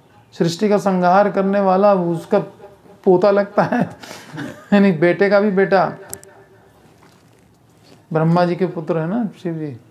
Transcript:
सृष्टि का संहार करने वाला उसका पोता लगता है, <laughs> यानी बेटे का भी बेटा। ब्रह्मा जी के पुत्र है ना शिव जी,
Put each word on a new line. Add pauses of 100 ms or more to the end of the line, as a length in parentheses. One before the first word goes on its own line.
(340)
सृष्टि
का
संहार
करने
वाला
उसका (640)
पोता
लगता
है, (400)
<laughs>
यानी
बेटे
का
भी
बेटा। (2250)
ब्रह्मा
जी
के
पुत्र
है
ना (140)
शिव
जी, (140)